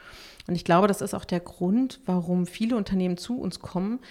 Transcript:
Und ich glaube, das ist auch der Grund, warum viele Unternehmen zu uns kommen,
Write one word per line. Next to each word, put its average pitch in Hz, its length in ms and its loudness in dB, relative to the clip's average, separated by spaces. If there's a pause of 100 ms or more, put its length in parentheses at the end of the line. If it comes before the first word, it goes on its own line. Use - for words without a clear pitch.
(460)
Und 175 100 -2
ich 165 100 -4
glaube, 185 220 6
das 196 120 0
ist 202 140 -4
auch 185 100 -6
der 175 160 -2
Grund, 214 640 0
warum 180 420 2
viele 226 300 -2
Unternehmen 185 400 0
zu 247 240 -6
uns 190 200 -6
kommen, 202 380 -4 (120)